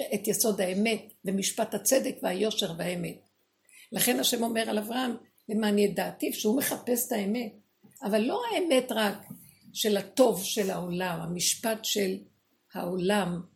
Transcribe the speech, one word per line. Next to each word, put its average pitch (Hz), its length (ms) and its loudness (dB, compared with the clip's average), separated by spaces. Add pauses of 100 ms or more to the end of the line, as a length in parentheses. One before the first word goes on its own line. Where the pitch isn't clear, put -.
(140)
את 208 140 -2
יסוד 208 340 2
האמת 202 520 0 (120)
ומשפט 196 480 -2
הצדק 233 500 2
והיושר 196 540 0
והאמת. 175 420 -4 (720)
לכן 240 280 2
השם 240 240 0
אומר 226 260 0
על 214 80 0
אברהם, 233 400 -2 (320)
"למען 208 300 2
ידעתיו", 202 540 0
שהוא 220 240 2
מחפש 247 500 0
את - 40 -4
האמת, 214 420 -2 (500)
אבל 214 180 2
לא 277 200 0 (100)
האמת 302 400 2
רק 208 260 0 (560)
של 214 240 2
הטוב 196 460 4
של 196 280 0
העולם, 175 500 -4
המשפט 175 640 -2
של 196 320 0 (560)
העולם 180 680 0 (140)